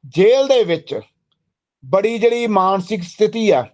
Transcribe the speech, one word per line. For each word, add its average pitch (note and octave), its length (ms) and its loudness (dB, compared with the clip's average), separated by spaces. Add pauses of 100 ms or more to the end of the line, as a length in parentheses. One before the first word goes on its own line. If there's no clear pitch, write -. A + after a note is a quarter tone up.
ਜੇਲ੍ਹ A#3 420 2
ਦੇ B3 160 2
ਵਿੱਚ E3 360 -6 (840)
ਬੜੀ G3+ 340 -2
ਜਿਹੜੀ A#3 280 0
ਮਾਨਸਿਕ F#3+ 560 -2
ਸਥਿਤੀ G#3+ 480 -2
ਆ C3 220 2